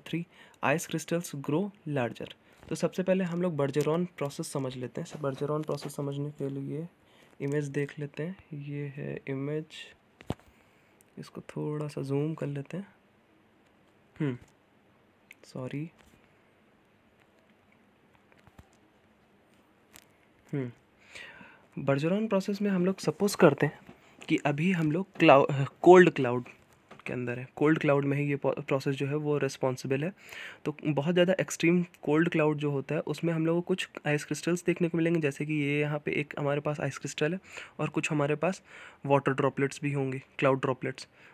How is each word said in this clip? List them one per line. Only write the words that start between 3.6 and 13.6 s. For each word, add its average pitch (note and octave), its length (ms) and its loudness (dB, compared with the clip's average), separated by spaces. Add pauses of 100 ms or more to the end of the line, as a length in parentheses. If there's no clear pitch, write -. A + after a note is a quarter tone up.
प्रोसेस C#3+ 340 -6
समझ C3 240 -4
लेते B2 260 -8
हैं। E3+ 60 -10
सब D#3 140 -14
Bergeron D3 440 -4
प्रोसेस C#3+ 300 -6
समझने C#3+ 360 -6
के C#3 180 -6
लिए C#3 380 -8 (540)
इमेज C#3+ 280 -2
देख C#3+ 300 -6
लेते D3 240 -8
हैं। D#3 400 -10
ये C#3+ 220 -8 (100)
है C#3+ 320 -8
इमेज, C#3+ 380 -6 (1500)
इसको - 320 -14
थोड़ा D3+ 380 -6
सा C#3+ 140 -8
जूम C#3+ 320 -2
कर D3 140 -6
लेते C#3+ 300 -8
हैं। G3 100 -12 (1300)